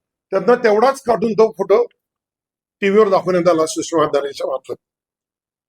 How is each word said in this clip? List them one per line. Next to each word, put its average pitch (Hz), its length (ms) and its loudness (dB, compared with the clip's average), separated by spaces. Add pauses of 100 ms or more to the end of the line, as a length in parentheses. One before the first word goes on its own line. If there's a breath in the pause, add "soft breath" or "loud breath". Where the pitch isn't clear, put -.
(320)
त्यांना 196 240 0
तेवढाच 240 460 2
काढून 226 320 -2
तो 214 180 2
फोटो 196 340 0 (960)
टीव्हीवर 202 300 2
दाखवण्यात 180 400 0
आला 160 160 2
सुषमा 156 400 -4
दारेच्या 143 420 -4
मार्फत. 131 280 -8 (920)